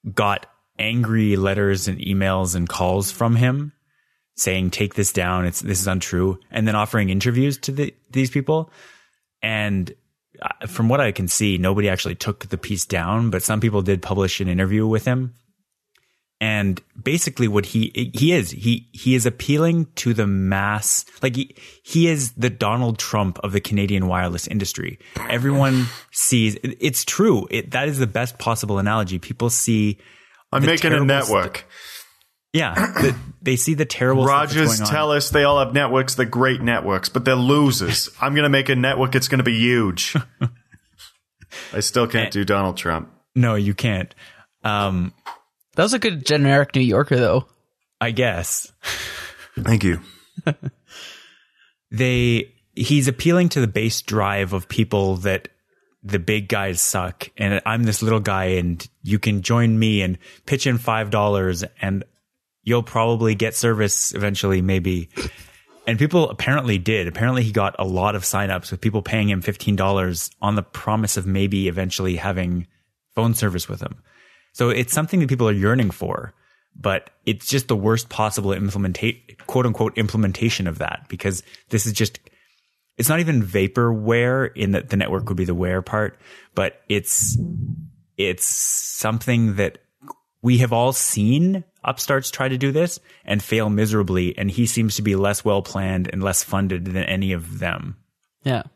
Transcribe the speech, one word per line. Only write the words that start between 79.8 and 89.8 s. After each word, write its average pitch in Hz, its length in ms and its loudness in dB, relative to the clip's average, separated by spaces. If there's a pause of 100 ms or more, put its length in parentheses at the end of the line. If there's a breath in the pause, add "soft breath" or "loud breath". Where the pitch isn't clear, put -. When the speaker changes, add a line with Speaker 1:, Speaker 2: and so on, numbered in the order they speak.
Speaker 1:
implementation 107 720 0
of 78 120 -4
that, - 300 -6
because 92 340 -6 (280 loud breath)
this 113 160 0
is 110 80 -2
just, - 260 -2 (800 soft breath)
it's 120 100 0
not 160 120 2
even 156 220 2
vaporware 117 1120 0
in 98 180 -2
that - 180 -2
the 101 80 0
network 95 300 -2
would 92 100 -4
be 92 80 -2
the 90 80 -2
where 90 280 -2
part, 107 360 -4 (360 loud breath)
but - 340 -4
it's, - 500 0 (800)
it's 92 280 -2
something 113 1080 -2
that 98 220 -2 (640)